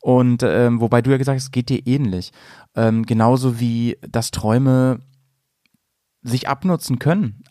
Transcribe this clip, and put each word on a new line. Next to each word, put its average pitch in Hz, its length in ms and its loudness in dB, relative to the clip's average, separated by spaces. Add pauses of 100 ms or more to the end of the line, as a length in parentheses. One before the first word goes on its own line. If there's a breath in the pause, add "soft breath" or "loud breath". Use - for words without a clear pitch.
Und, 123 420 2
ähm, 117 380 2
wobei 117 220 2
du 123 80 0
ja 135 80 2
gesagt 135 180 -2
hast, 131 100 -8
es - 40 -18
geht 127 180 -4
dir 131 180 -4
ähnlich. 117 460 -2 (420 loud breath)
Ähm, 113 300 0
genauso 120 560 2
wie, 117 380 -2 (100)
dass 117 220 -4
Träume 127 680 0 (1200)
sich 123 260 -4
abnutzen 139 500 -2
können, 151 520 -2